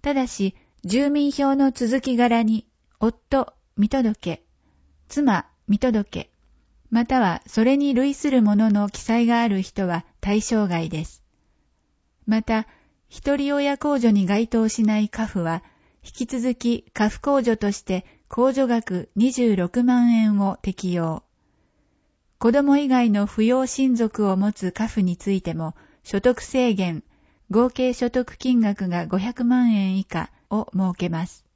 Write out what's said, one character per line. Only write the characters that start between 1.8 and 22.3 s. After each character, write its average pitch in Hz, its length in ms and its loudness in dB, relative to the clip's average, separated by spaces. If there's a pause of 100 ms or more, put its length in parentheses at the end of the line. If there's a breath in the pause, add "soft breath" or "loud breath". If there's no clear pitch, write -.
き 254 160 -2
柄 233 280 2
に、 220 240 -2 (320)
夫、 - 540 -2 (220)
見 202 140 2
届 240 300 0 (180)
け、 - 60 -20 (640)
妻、 262 400 0 (200)
見 208 120 0
届 214 460 -2
け、 - 40 -20 (640)
ま 233 140 2
た 262 140 0
は 185 280 0
そ 220 160 0
れ 262 120 4
に 285 180 0
類 269 200 2
す 294 160 -4
る 254 140 4
も 208 120 4
の 220 140 4
の 202 180 2
記 - 140 -12
載 233 240 0
が 233 160 2
あ 233 60 0
る 196 140 0
人 190 260 -4
は 170 180 -4 (160)
対 208 200 0
象 214 260 0
外 165 220 -4
で 160 160 -6
す。 - 180 -20 (1040)
ま 220 160 0
た、 220 240 -2 (420 soft breath)
ひ - 140 -20
と 285 120 2
り 285 160 -2
親 285 220 0
控 285 260 -2
除 233 120 4
に 202 140 2
該 208 220 0
当 226 220 0
し 226 140 -2
な 214 160 2
い 214 100 -2
家 220 180 -6
父 196 120 -6
は、 165 240 -4 (400 soft breath)
引 - 220 -10
き - 0 -
続 247 300 -4
き 240 380 -2
家 214 160 2
父 - 100 -8
控 277 240 0
除 226 140 0
と 202 140 -2
し - 100 -8
て 185 240 -4 (240 soft breath)
控 254 240 2
除 269 140 2
額 220 500 -4
二 247 140 2
十 233 260 2
六 185 260 0
万 247 300 4
円 214 260 2
を 196 220 -2
適 185 320 -6
用。 165 300 -4 (1160)